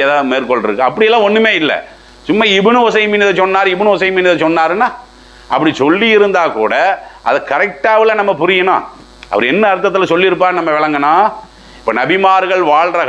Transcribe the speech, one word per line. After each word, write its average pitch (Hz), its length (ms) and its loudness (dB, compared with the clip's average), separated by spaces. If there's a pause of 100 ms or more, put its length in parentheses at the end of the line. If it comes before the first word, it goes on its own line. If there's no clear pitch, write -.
ஏதாவது 139 260 0
மேற்கோள் 123 320 -2
இருக்கு? 110 240 0
அப்படியெல்லாம் 220 380 0
ஒண்ணுமே 220 280 2
இல்லை. 147 220 -2 (500)
சும்மா 214 200 0 (100)
இப்னு 226 300 2
உசைமின் 208 400 0
இதை 196 160 2
சொன்னார், 190 320 0
இப்னு 202 200 0
உசைமின் 185 340 0
இதை 170 180 2
சொன்னாருன்னா, 165 420 0 (600)
அப்படி 139 260 0
சொல்லி 175 340 0
இருந்தா 202 400 2
கூட 110 260 -2 (480)
அதை 131 160 0 (140)
கரெக்டாவில் 214 680 0
நம்ம 202 200 0
புரியணும். 180 420 0 (460)
அவர் 107 180 0
என்ன 175 220 0
அர்த்தத்துல 185 420 0
சொல்லியிருப்பான்னு 180 480 0
நம்ம 165 140 -4
விளங்கணும். 151 540 0 (520)
இப்ப - 140 -4
நபிமார்கள் 185 720 0
வாழ்ற 165 440 0